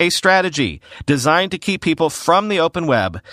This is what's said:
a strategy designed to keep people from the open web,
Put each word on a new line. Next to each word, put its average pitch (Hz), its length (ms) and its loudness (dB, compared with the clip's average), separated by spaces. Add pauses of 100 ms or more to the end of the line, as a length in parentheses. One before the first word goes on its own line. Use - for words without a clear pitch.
a 175 100 2
strategy 165 720 0 (260)
designed 151 460 2
to 185 60 -6
keep 190 240 -4
people 160 280 0
from 196 380 0
the 202 100 -2
open 165 300 0
web, 95 320 0 (120)